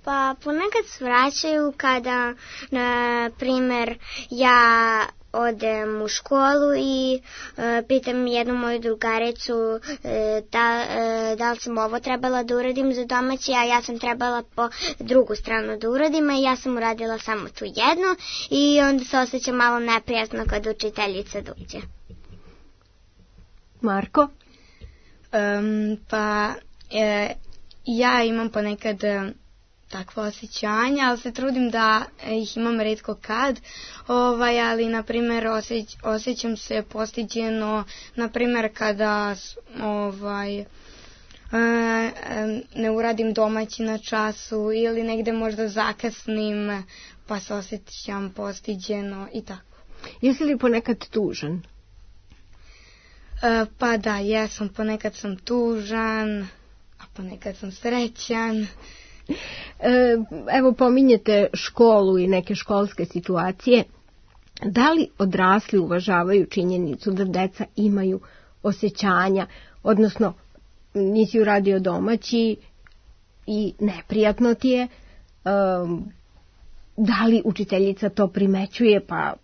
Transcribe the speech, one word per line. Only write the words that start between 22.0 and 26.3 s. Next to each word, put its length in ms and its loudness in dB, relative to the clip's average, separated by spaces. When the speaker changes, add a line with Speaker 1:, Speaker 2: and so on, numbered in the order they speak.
Speaker 2:
Marko? 460 2
Speaker 3:
Em, 680 0
pa, 440 -2